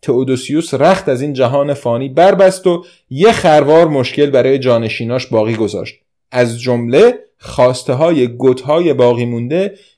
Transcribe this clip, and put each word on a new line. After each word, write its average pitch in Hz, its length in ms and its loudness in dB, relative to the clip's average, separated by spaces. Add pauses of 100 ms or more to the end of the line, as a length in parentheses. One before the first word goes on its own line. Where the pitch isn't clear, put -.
تئودوسیوس 131 720 -4
رخت 165 340 0
از 127 140 -2
این 147 100 -6
جهان 139 420 -2
فانی 123 340 -4
بربست 185 580 2
و 175 180 0 (260)
یه 175 220 2
خروار 156 560 4
مشکل 143 420 0
برای 131 280 2
جانشیناش 120 680 -2
باقی 110 280 0
گذاشت، 101 400 -6 (380)
از 120 280 -2
جمله 131 540 2 (240)
خواسته 127 540 -2
های 147 340 0
گوت 123 340 0
های 160 320 0
باقی 120 320 2
مونده 123 500 -4 (240)